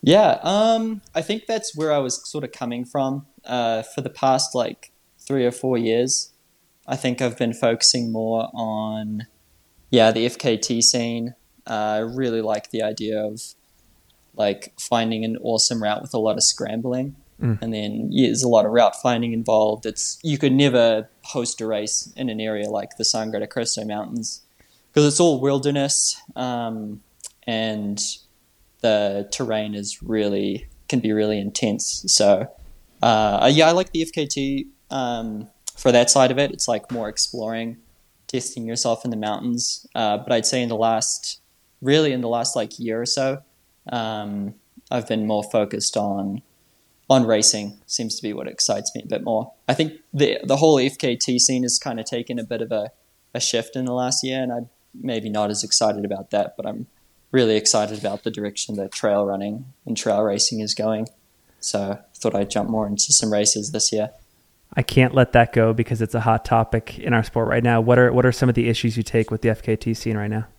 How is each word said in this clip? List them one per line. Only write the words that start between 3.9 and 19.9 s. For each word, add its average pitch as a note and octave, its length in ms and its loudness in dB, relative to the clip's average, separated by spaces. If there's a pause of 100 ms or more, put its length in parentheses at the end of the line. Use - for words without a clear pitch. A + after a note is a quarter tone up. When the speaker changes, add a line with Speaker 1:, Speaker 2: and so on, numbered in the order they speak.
Speaker 1:
the B2+ 100 -6
past, C3 440 0
like, - 360 -4 (280)
three C3+ 260 0
or B2 60 4
four B2+ 280 -2
years, A#2 540 0 (540)
I C3 100 -4
think B2 240 -2
I've B2 180 -2
been A#2 160 -2
focusing A#2 580 0
more A2+ 400 -2
on, A2 760 -6 (640)
yeah, A2+ 220 8
the A2+ 140 0
F A#2+ 120 -4
K A#2 180 2
T A#2 260 -2
scene. A#2 520 -2 (320)
Uh, A2+ 60 -8
I G#2+ 260 0
really A#2 440 -2
like G#2+ 280 -4
the A2+ 120 -2
idea G#2+ 400 -4
of, G#2+ 200 -6 (960)
like, G2+ 420 0
finding A2+ 460 0
an A2+ 140 -4
awesome A2+ 440 -2
route G#2+ 200 -2
with - 120 -14
a A#2+ 40 0
lot G#2+ 180 2
of F#2+ 60 -2
scrambling. B2 760 -4 (240)
Speaker 2:
Mm. A2+ 220 0
Speaker 1:
And A2+ 120 -4
then, G#2+ 380 -6
yeah, C3 160 4
there's A2+ 140 0
a B2 60 2
lot A2 180 6
of G#2+ 60 0
route A#2 300 6
finding A#2 300 0
involved. A2 540 2
It's, - 360 -6